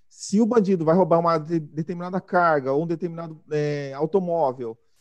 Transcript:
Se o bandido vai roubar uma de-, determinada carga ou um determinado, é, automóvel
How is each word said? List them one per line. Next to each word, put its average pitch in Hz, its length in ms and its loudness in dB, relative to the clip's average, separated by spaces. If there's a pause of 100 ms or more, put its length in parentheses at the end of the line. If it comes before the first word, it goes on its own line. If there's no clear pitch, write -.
Se - 300 -2
o 240 60 4
bandido 196 400 2
vai 160 100 6
roubar 170 240 4
uma 170 180 2
de-, 160 220 -4
determinada 175 640 -8
carga 160 500 2
ou 143 120 0
um 170 40 -4
determinado, 165 540 -8 (100)
é, 147 420 -4
automóvel 147 840 -2 (240)